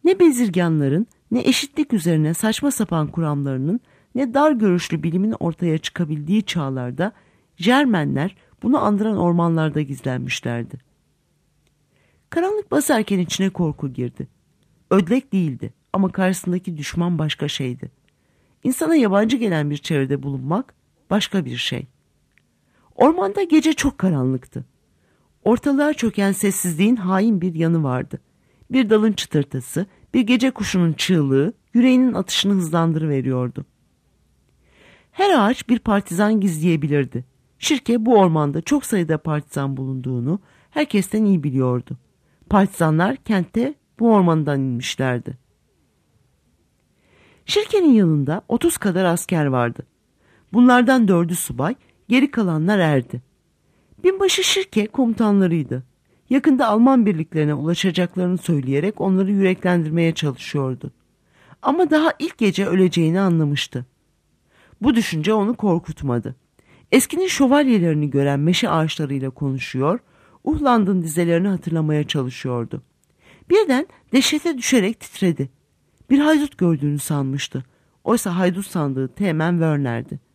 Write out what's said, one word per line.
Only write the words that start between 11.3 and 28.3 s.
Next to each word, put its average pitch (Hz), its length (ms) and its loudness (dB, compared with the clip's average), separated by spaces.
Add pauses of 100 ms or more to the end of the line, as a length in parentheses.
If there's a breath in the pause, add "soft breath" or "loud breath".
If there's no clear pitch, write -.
Karanlık 403 400 -4
basarken 226 480 0
içine 185 320 -2
korku 151 420 -4
girdi. 127 360 -10 (600)
Ödlek 196 420 0
değildi 165 420 -4 (180)
ama 190 200 0
karşısındaki 180 640 -4
düşman 170 420 -2
başka 151 300 -4
şeydi. 127 420 -8 (720)
İnsana 311 320 0
yabancı 220 400 2
gelen 165 340 -2
bir 147 60 -4
çevrede 139 460 -4
bulunmak 139 520 -6 (360)
başka 196 340 -2
bir 123 120 -10
şey. - 300 -8 (1080)
Ormanda 381 480 2
gece 311 300 4
çok - 260 -2
karanlıktı. 131 640 -2 (800)
Ortalığa 285 500 2
çöken 202 380 -2
sessizliğin 190 640 0
hain 190 440 0
bir 175 140 -4
yanı 165 280 0
vardı. 127 360 -4 (520)